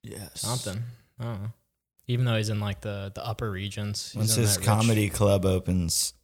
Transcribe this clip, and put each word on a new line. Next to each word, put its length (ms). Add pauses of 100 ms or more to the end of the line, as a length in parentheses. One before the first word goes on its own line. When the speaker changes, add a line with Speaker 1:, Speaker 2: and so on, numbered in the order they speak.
Speaker 1:
Yes. 380
Speaker 2:
Something. 420 (380)
I 40
don't 180
know. 80 (560)
Even 200
though 100
he's 140
in, 100
like, 220
the, 320
the 120
upper 240
regions. 640
He's 40
Speaker 1:
Once 200
Speaker 2:
in 60
Speaker 1:
his 120
Speaker 2:
that 60
rich 60
Speaker 1:
comedy 420
club 380
opens. 680 (120)